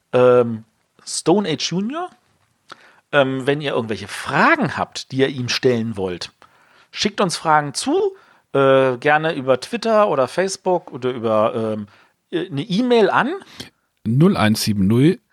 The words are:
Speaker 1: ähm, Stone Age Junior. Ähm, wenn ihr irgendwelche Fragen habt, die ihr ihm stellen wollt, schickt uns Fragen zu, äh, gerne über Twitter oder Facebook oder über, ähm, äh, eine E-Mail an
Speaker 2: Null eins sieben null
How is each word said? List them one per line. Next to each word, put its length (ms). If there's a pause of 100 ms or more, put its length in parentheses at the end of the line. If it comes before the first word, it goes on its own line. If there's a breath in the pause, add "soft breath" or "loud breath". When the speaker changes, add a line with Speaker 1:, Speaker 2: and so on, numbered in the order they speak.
(140)
Speaker 1:
ähm, 520 (380)
Stone 460
Age 220
Junior. 400 (1000 loud breath)
Ähm, 360
wenn 140
ihr 100
irgendwelche 360
Fragen 680
habt, 340
die 60
ihr 120
ihm 200
stellen 480
wollt, 340 (600 soft breath)
schickt 300
uns 160
Fragen 360
zu, 420 (380 loud breath)
äh, 440
gerne 360
über 280
Twitter 480
oder 180
Facebook 640
oder 200
über, 420 (240)
ähm, 100 (440 soft breath)
äh, 180
eine 140
E-Mail 460
an 240 (720 loud breath)
Speaker 2:
Null 320
eins 260
sieben 240
null 320 (140)